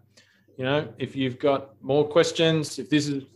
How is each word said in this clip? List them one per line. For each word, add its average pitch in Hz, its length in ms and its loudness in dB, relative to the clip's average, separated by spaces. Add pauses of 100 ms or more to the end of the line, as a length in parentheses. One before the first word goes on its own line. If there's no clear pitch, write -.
(560)
you - 80 -6
know, 147 240 0 (100)
if 127 160 -8
you've 131 240 -4
got 139 320 0 (120)
more 143 240 2
questions, 160 720 2
if 117 100 -8
this 147 200 2
is, 139 160 -4 (120)